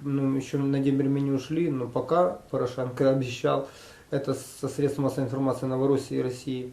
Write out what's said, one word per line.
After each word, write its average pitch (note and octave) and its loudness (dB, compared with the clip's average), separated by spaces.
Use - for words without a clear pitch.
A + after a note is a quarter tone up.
ну, C#3 0
еще C3+ -4
на C#3 2
День C3+ 4
Бремени C#3 2
ушли, D3+ 0
но B2+ -2
пока F3 2
Порошенко C3 0
обещал, C3+ 0
это C#3 -2
со - -6
средств C#3+ 0
массовой C3+ 0
информации C3 -2
Новороссии C3+ 2
и - 0
России, B2+ -4